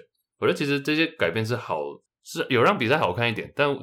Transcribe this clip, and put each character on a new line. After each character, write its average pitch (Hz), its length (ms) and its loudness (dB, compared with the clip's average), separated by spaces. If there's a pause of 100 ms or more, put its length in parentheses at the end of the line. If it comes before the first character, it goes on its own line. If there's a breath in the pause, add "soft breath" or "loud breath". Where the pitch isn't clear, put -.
(380)
我 104 80 -2
觉 139 60 4
得 147 60 0
其 151 80 -2
实 143 140 0
这 147 160 -2
些 160 120 2 (100)
改 85 140 2
变 110 140 -2
是 117 100 -2
好， 87 240 -4 (440)
是 - 260 -6
有 123 140 4
让 196 140 4
比 110 100 0
赛 143 100 2
好 95 160 2
看 117 160 0
一 110 40 0
点， 76 220 -8
但 143 120 2 (160)